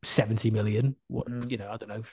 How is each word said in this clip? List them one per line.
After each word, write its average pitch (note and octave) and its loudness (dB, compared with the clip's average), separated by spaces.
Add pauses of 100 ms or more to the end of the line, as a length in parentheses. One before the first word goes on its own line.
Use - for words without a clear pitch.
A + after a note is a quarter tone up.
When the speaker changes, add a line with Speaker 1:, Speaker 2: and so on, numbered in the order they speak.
Speaker 1:
seventy A2 4
million, G#2+ 2 (120)
what, B2+ -4
Speaker 2:
Mm. A#2+ -6
Speaker 1:
you B2 -4
know, G2+ -10
I G#2+ -8
don't G#2+ -12
know A2 -10